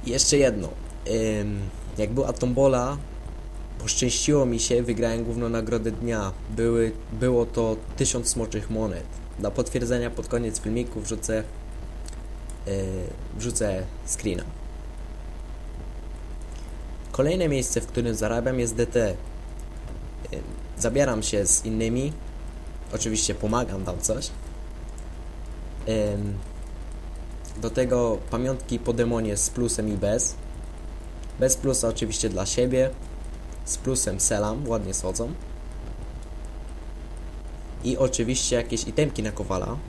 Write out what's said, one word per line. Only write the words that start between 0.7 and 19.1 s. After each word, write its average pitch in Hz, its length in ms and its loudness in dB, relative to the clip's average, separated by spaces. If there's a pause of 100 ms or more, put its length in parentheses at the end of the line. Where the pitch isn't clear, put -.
Ym, 104 200 0 (380)
jak 107 140 2
była 123 200 2
tombola, 131 640 4 (840)
poszczęściło 131 680 4
mi 117 140 2
się, 123 220 6
wygrałem 117 420 2
główną 117 240 0
nagrodę 113 420 2
dnia. 107 420 0 (180)
Były, 113 420 4 (200)
było 120 340 4
to 110 300 2 (200)
tysiąc 123 320 2
smoczych 110 420 0
monet. 107 340 0 (340)
Dla 101 120 2
potwierdzenia 120 600 2
pod - 180 -4
koniec 117 320 0
filmiku 117 400 0
wrzucę, 107 440 0 (1200)
y, 98 160 0 (520)
wrzucę 104 480 0 (220)
screena. 90 380 0 (2750)
Kolejne 165 360 4
miejsce, 127 320 2
w - 60 -4
którym 117 280 0
zarabiam, 117 460 2
jest 113 140 2
D 117 120 4
T. 107 300 2 (1160)